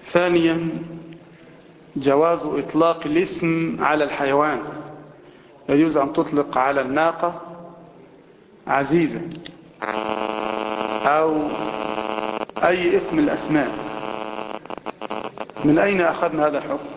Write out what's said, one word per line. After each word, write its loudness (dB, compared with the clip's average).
ثانيا: 2
جواز 4
إطلاق 2
الاسم 0
على 2
الحيوان، 2
يجوز 6
أن 2
تطلق 2
على 4
الناقة 0
عزيزة 2
أو 2
أي 2
اسم 0
الأسماء. 0
من 6
أين 2
أخذنا 0
هذا 0
الحكم؟ -6